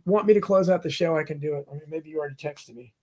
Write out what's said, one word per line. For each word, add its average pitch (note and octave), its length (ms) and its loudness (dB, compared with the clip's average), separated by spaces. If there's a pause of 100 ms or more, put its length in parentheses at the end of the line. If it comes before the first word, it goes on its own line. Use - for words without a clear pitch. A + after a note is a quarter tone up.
want G3+ 220 2
me G#3+ 80 10
to G3+ 60 2
close F#3+ 280 4
out F3+ 140 2
the D3 80 -6
show, E3 260 0
I D#3 60 0
can D3+ 160 -10
do D3 160 -4
it. C#3+ 160 -6
I - 20 -14
mean, D3 160 -12
maybe D#3 200 -10
you D#3 100 -6
already C#3+ 160 -6
texted C#3 400 -12
me. B2 280 -20